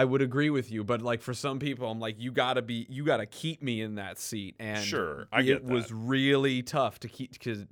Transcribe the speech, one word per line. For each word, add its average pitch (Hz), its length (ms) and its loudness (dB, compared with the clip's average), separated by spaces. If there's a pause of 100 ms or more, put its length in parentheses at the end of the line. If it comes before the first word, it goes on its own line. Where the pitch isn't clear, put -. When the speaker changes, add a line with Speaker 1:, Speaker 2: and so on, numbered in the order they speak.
Speaker 1:
I 135 40 8
would 131 160 4
agree 139 280 2
with 123 220 -2
you, 110 120 -4
but, 113 180 0
like, 120 200 -2
for 127 140 -6
some 135 240 -4
people, 123 320 -4
I'm 113 80 -6
like, 113 200 -6
"You 123 120 -6
gotta 127 320 4
be, 117 260 -4
you 135 160 -6
gotta 113 220 4
keep - 340 -6
me 120 200 0
in 107 140 -4
that 95 240 -8
seat." 101 400 -6
And 107 240 -2
Speaker 2:
Sure, 92 480 -2
I 120 100 4
Speaker 1:
it - 40 4
Speaker 2:
get 135 220 4
that. 123 60 -2
Speaker 1:
was 117 180 0
really 135 720 4
tough 123 380 0
to - 60 -8
keep, - 320 -12
to, 104 320 -6